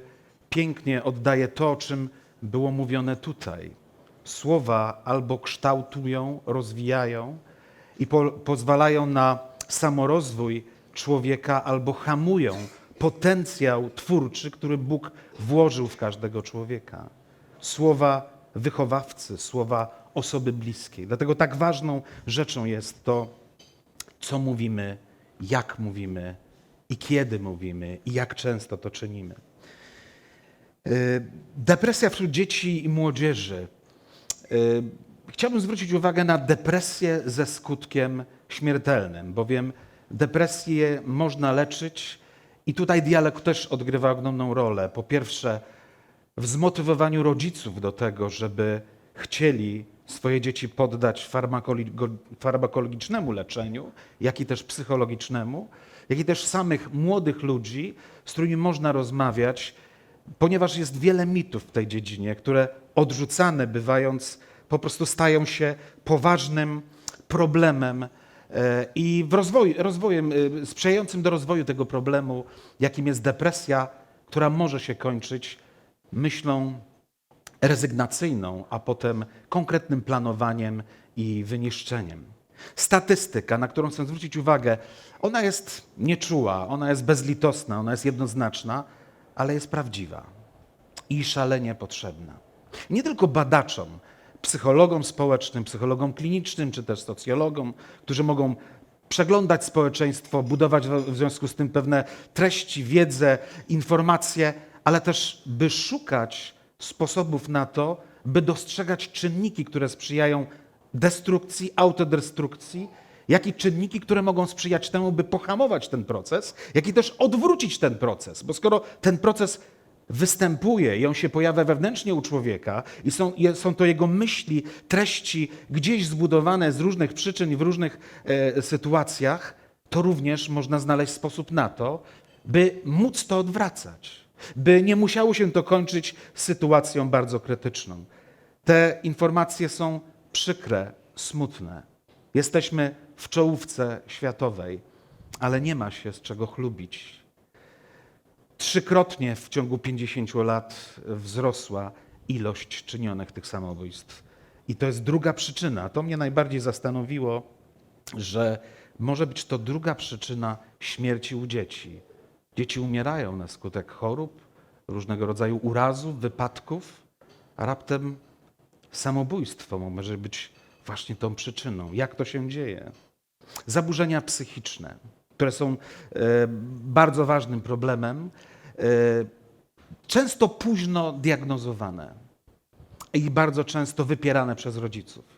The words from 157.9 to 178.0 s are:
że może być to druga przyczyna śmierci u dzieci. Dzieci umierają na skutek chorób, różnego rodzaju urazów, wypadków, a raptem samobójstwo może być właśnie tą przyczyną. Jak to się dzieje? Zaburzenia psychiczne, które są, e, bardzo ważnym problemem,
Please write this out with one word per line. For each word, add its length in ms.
że 420
może 280
być 180
to 140
druga 360
przyczyna 640
śmierci 540
u 120
dzieci. 540
Dzieci 240
umierają 560
na 120
skutek 440
chorób, 480
różnego 380
rodzaju 360
urazów, 580
wypadków, 840
a 100
raptem 500
samobójstwo 840
może 400
być 340
właśnie 300
tą 180
przyczyną. 580
Jak 220
to 100
się 240
dzieje? 440
Zaburzenia 540
psychiczne, 760
które 180
są, 200
e, 40
bardzo 440
ważnym 340
problemem, 680